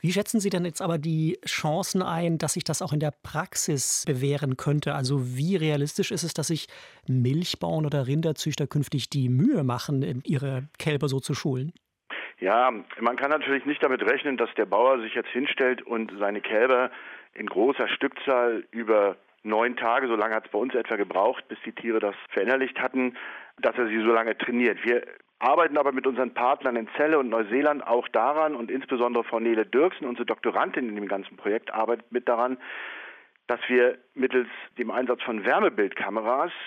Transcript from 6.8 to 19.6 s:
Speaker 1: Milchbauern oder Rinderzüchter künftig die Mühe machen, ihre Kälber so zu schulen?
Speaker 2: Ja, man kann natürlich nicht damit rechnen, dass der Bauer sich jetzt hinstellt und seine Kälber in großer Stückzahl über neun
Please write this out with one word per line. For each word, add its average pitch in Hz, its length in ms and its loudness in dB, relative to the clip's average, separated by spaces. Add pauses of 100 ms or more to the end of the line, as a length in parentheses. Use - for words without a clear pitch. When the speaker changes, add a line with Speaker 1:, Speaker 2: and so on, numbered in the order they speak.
Speaker 1:
Milchbauern 156 760 0
oder 143 220 0
Rinderzüchter 151 580 0
künftig 139 460 -2
die 127 180 2
Mühe 165 340 4
machen, 127 600 -2
ihre 135 440 -2 (100)
Kälber 151 280 0
so 135 120 0
zu - 160 -4
schulen? 135 360 -2 (680)
Speaker 2:
Ja, 117 320 4 (280)
man 120 160 2
kann 127 140 -2
natürlich 139 360 0
nicht 143 180 -2
damit 131 180 2
rechnen, 131 360 0
dass 113 180 0
der 110 100 2
Bauer 117 360 4
sich 110 120 -8
jetzt 117 160 -4
hinstellt 127 540 0
und 113 340 -4
seine 101 240 -2
Kälber 123 480 4 (460)
in - 100 -8
großer 120 440 2
Stückzahl 123 840 0
über 107 460 2 (300)
neun 117 280 2